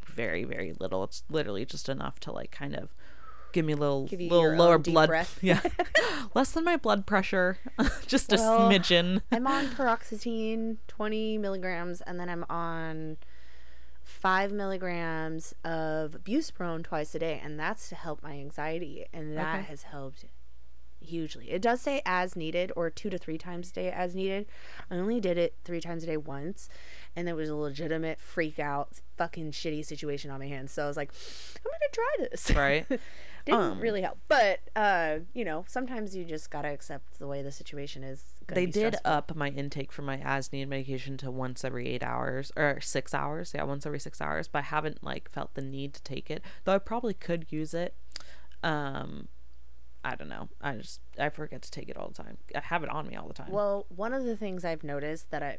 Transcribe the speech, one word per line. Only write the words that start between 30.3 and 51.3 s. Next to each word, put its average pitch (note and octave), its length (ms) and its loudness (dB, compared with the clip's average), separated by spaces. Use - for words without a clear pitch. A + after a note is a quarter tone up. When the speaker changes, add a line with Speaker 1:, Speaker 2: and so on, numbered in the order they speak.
Speaker 2:
on C3+ 80 -4
my C3+ 80 -4
hands. C#3 240 -4
So D3+ 140 -2
I - 20 0
was C#3+ 100 -2
like, C#3+ 140 -2
"I'm B4+ 140 -4
gonna D#5 200 0
try A#4 400 0
this." - 200 0
Speaker 1:
Right. C#3+ 380 4
Speaker 2:
<laughs> B3+ 100 2
Didn't A#3 140 4
Speaker 1:
Um, A2 220 2
Speaker 2:
really G#3 200 0
help, - 180 -2
but, A3 320 6
uh, F3 460 4
you B3 100 -2
know, E3 240 -2
sometimes A#3 480 -2
you F3+ 80 -2
just D#3 260 -4
gotta D3 200 -2
accept - 500 -4
the C#3+ 80 -4
way C#3 140 -2
the C#3 100 -4
situation C#3+ 500 -4
is C3+ 220 -4
gonna F3+ 140 2
Speaker 1:
They F3+ 60 4
Speaker 2:
be E3+ 40 0
Speaker 1:
did G#3+ 240 2
Speaker 2:
stressful. - 160 2
Speaker 1:
up D3+ 240 2
my C#3+ 140 2
intake C#3 420 -2
for - 100 -4
my C#3 220 -2
as C3+ 300 0
needed C#3 160 -2
medication C3+ 480 -2
to C3+ 120 -4
once B2+ 360 -2
every B2 240 -2
eight B2 140 0
hours, B2+ 520 -2
or C#3+ 240 2
six - 340 -2
hours. D3 400 -2
Yeah, C#3+ 100 -2
once C#3+ 220 -2
every D3 140 -2
six - 220 -4
hours. D#3 260 0
But D3 120 0
I - 20 -2
haven't, D3+ 420 -2
like, - 260 -4
felt C#3+ 260 -4
the C#3 60 -2
need C3+ 340 -4
to - 80 -6
take - 280 -4
it, D#3+ 100 -2
though F#3+ 120 4
I - 20 6
probably A3+ 360 0
could E3+ 380 -2
use D#3 220 0
it. F3 220 0
Um, C#3 640 -2
I B2+ 100 -2
don't D2+ 140 -4
know. A1 180 -4
I C3+ 160 -2
just, - 240 -6
I C#3+ 100 2
forget D3+ 340 -4